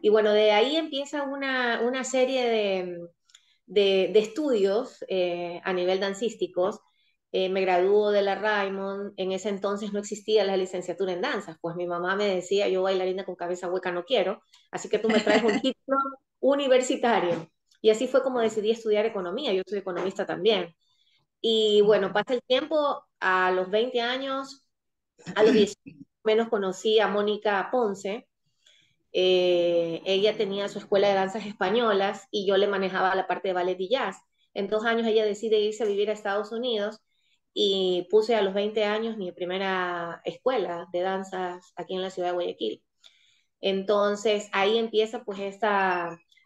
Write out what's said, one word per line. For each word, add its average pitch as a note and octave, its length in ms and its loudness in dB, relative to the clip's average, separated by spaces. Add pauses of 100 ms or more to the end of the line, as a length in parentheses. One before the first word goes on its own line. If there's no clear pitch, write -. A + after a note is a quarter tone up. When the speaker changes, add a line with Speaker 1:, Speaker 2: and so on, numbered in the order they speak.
Speaker 1:
Y G#3 80 2
bueno, G#3 240 4
de G#3+ 180 6
ahí A#3 240 4
empieza C#4+ 480 -4
una, C4 580 -2
una B3 220 -2
serie B3+ 460 0
de, F#3+ 480 -2 (680)
de, F#3+ 480 2
de G#3+ 60 8
estudios, G#3+ 880 0
eh, F3 540 -2
a F#3 100 -4
nivel F#3 260 0
dancísticos, G3 800 -2 (520)
eh, F#3 180 0
me F#3+ 120 0
gradúo F#3+ 500 2
de G3+ 120 4
la G3 120 0
Raymond. G3 840 -4
En F#3+ 140 -4
ese F#3+ 180 -4
entonces G3+ 440 -4
no G3+ 60 -2
existía G#3 460 0
la G3 120 0
licenciatura F3+ 560 -4
en F3 80 -6
danza, G#3+ 400 -6
pues E3 140 -6
mi F3+ 120 -6
mamá F3 280 -2
me G#3 120 0
decía, G3 420 0
"Yo F#3+ 140 0
bailarina F#3 420 0
con F3+ 100 -10
cabeza F3 340 -6
hueca F#3 220 -4
no E3+ 140 -6
quiero, G3+ 360 0 (300)
así - 180 -10
que G#3 100 0
tú A3 100 0
me G#3+ 120 4
traes G#3+ 220 4
un G#3+ 120 4
Speaker 2:
<laughs> - 40 0
Speaker 1:
título C4+ 380 -2 (420)
universitario". B3 1120 2 (320)
Y A3 100 6
así A#3 160 2
fue B3+ 160 2
como B3+ 180 -2
decidí A3 300 0
estudiar G#3+ 340 0
economía, G#3+ 480 -4
yo F#3+ 140 0
soy G#3 120 -6
economista F#3 460 -4
también. F3 500 0 (680)
Y G#3+ 400 4
bueno, G3 260 4
Speaker 2:
Ujú. F#3 60 -8
Speaker 1:
pasa G#3 200 0
el A#3+ 100 -2
tiempo, D4 600 0 (160)
a F#3 320 2
los F#3 180 0
veinte A#3 320 0
años, C4+ 640 -6 (720)
a G#3 80 4
los A3 100 6
diez - 220 4 (480)
menos A3 260 2
conocí G#3+ 500 0
a G3+ 80 2
Mónica G#3 640 0
Ponce. G#3 560 -2 (840)
Eh, F3 920 2
ella G3 320 2
tenía G3+ 320 -4
su G3+ 100 -10
escuela G3+ 300 2
de G3 60 4
danzas F#3+ 300 -2
españolas G#3 840 0
y G3+ 160 -2
yo G3 100 4
le G3+ 100 4
manejaba F#3+ 480 0
la F#3+ 120 -2
parte F#3+ 220 -2
de F#3 40 0
ballet F3+ 260 -2
y F#3 100 -4
jazz. A3+ 280 -2 (360)
En G3+ 160 -4
dos G#3+ 160 0
años A3+ 220 2
ella A3 180 2
decide G#3+ 340 0
irse G#3+ 240 -2
a A3 40 0
vivir G3+ 220 0
a G#3+ 40 -2
Estados G#3 380 -4
Unidos A3+ 480 -4 (540)
y F#3+ 580 0
puse A3 240 4
a G#3+ 80 2
los F#3+ 100 -2
veinte G#3 320 0
años A3 320 -2
mi F#3 140 -6
primera F3+ 960 -4
escuela F3+ 680 -4
de F3 80 -2
danzas F#3 760 -6
aquí - 200 -10
en F#3 60 -4
la F#3+ 100 -6
ciudad F3+ 180 -4
de F3+ 60 -4
Guayaquil. - 480 -6 (800)
Entonces G#3 920 0
ahí G3 240 2
empieza A3+ 460 -2
pues G3 160 -10
esta F#3+ 800 0 (280)